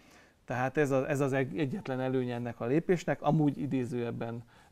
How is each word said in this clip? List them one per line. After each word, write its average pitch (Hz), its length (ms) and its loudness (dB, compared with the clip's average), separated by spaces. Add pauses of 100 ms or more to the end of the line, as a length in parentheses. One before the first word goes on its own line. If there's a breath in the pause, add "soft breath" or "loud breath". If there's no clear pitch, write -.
(460 soft breath)
Tehát 131 320 -2
ez 143 140 4
a, 135 180 2
ez 139 100 0
az 139 140 2
egy-, 139 260 0
egyetlen 135 400 -2
előnye 127 340 0
ennek 120 260 -6
a 117 60 -4
lépésnek, 160 560 0
amúgy 147 360 4
idézőjelben, 120 840 -4 (280 soft breath)